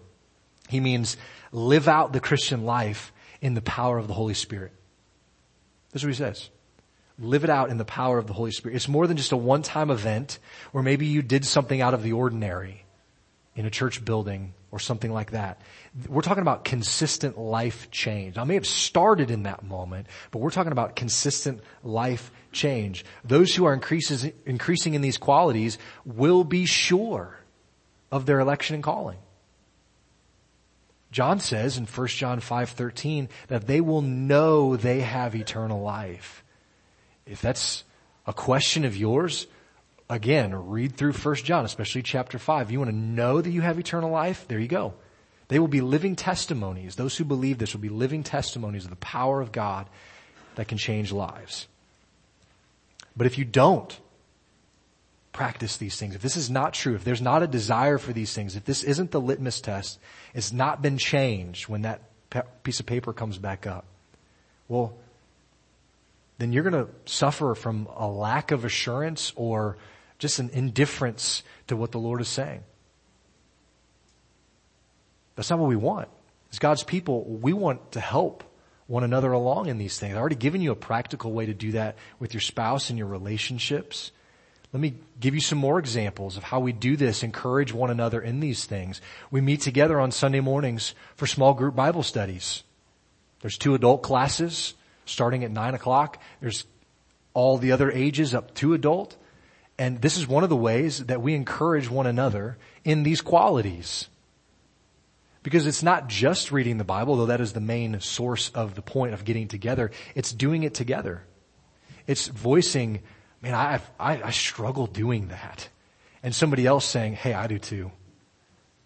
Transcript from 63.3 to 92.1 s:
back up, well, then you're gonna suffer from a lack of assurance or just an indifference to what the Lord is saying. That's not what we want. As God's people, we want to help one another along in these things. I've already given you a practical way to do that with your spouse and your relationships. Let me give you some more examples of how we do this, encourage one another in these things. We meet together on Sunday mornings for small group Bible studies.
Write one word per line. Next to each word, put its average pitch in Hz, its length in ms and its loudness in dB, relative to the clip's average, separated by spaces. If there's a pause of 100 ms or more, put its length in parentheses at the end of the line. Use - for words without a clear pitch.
back 95 280 -8
up, 90 180 -8 (840)
well, 120 260 -2 (1400)
then 117 140 -2
you're 143 120 4
gonna 160 240 2 (160)
suffer 139 500 0
from 110 400 -6
a 110 140 -4
lack 104 420 -2
of 123 140 0
assurance 143 720 -4
or 110 400 -2 (420)
just 147 220 -2
an 123 100 -4
indifference 127 960 0 (240)
to 120 80 -2
what 117 160 -4
the 120 60 -6
Lord 117 220 -2
is 113 80 -4
saying. 76 340 -6 (2750)
That's - 140 -6
not 170 100 2
what 151 80 4
we 120 80 4
want. 139 320 0 (420)
As - 80 -12
God's 151 240 4
people, 156 420 -2
we 113 280 0
want 170 400 -2
to - 80 -6
help - 420 -2 (460)
one 123 160 0
another 127 260 2
along 127 360 2
in 120 120 -4
these 98 220 -6
things. 101 140 -6
I've 107 60 -2
already 151 140 0
given 147 280 0
you 143 100 2
a 101 40 -2
practical 117 540 -4
way 110 160 -2
to 107 80 -4
do 107 180 -4
that 110 220 -2 (240)
with 120 160 -8
your 107 60 -6
spouse 135 500 -2
and 117 80 -4
your 104 80 -4
relationships. 107 1040 -6 (640)
Let 135 80 -2
me 147 140 0 (260)
give 135 140 4
you 151 60 0
some 147 180 0
more 143 200 4
examples 104 580 -4
of 101 60 -10
how 131 180 -2
we 127 120 0
do 120 240 2
this, 127 260 2
encourage 123 500 0
one 123 180 0
another 117 300 0
in 120 200 -4
these 143 240 -2
things. 95 360 -8 (300)
We 135 100 2
meet 143 200 4
together 143 400 4
on 131 100 2
Sunday 135 300 2
mornings 135 540 -2 (200)
for 143 120 -4
small 135 280 6
group 127 220 0
Bible 151 260 2
studies. 95 600 -4 (760)